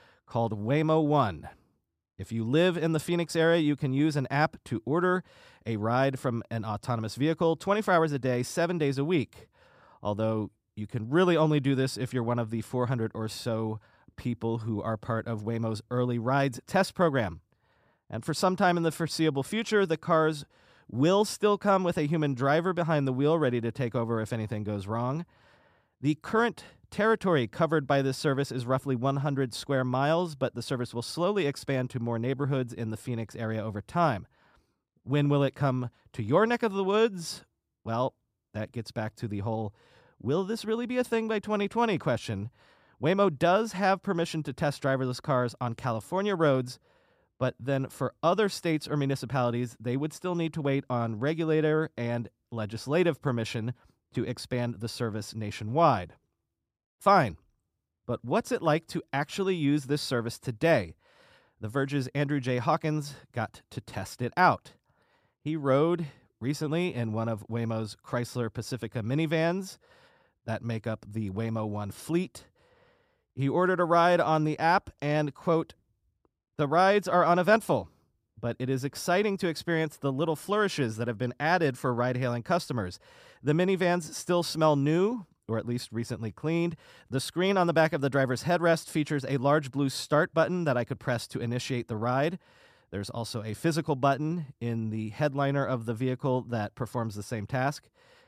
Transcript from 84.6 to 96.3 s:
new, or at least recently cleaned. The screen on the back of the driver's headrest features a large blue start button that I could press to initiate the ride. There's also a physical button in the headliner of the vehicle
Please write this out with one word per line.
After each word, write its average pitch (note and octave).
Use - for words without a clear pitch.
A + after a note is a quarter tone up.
new, E3+
or A2+
at -
least A#2+
recently A2+
cleaned. E3
The C3
screen F#3+
on F3
the E3+
back D#3+
of D3
the C#3
driver's C3
headrest E3
features D3
a C#3
large C#3
blue C3+
start -
button F3
that C3+
I A#2+
could -
press A#2+
to -
initiate B2
the A2+
ride. C3+
There's G2
also A2+
a G#2+
physical D#3+
button C#3+
in A2+
the A2
headliner C#3
of A#2
the A#2
vehicle B2+